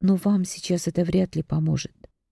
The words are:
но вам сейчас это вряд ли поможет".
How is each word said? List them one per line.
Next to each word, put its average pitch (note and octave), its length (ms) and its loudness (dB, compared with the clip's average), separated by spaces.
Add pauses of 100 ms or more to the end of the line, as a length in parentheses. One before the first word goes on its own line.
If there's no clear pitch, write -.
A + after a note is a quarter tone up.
но F#3+ 140 4
вам G3 280 2
сейчас - 440 -4
это F3 160 0
вряд F3 320 0
ли D#3 80 -2
поможет". D#3 500 -2 (380)